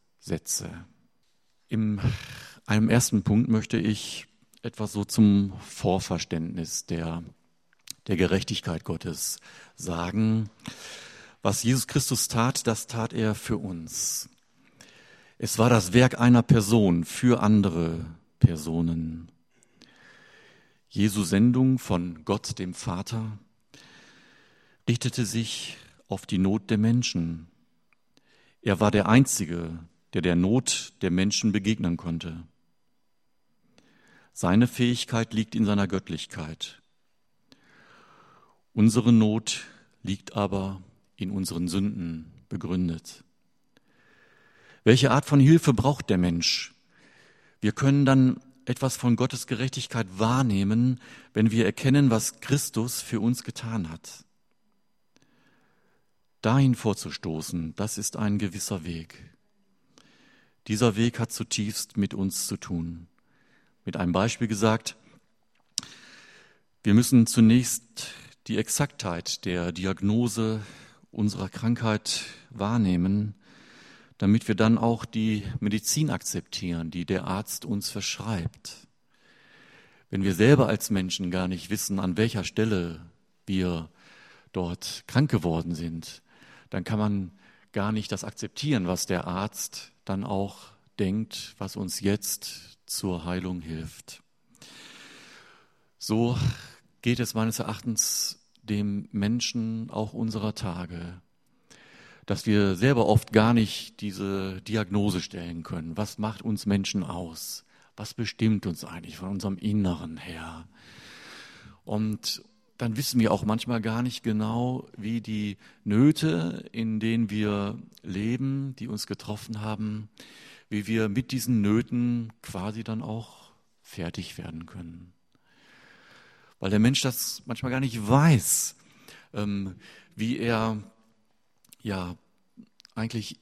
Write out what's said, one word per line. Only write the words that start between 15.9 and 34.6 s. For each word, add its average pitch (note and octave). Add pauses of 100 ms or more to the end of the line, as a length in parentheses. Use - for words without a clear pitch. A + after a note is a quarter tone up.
Werk B2
einer A#2+
Person G2+
für -
andere E2+ (340)
Personen. E2 (1600)
Jesu G2+
Sendung B2
von F2
Gott, -
dem F2+
Vater, G#2+ (1500)
richtete A#2+
sich A2 (320)
auf -
die F2
Not G2
der A2+
Menschen. F2+ (1120)
Er G2
war G#2
der G#2
Einzige, E2+ (340)
der F#2
der F2
Not G#2+
der F2+
Menschen G2+
begegnen G2
konnte. E2 (1900)
Seine G2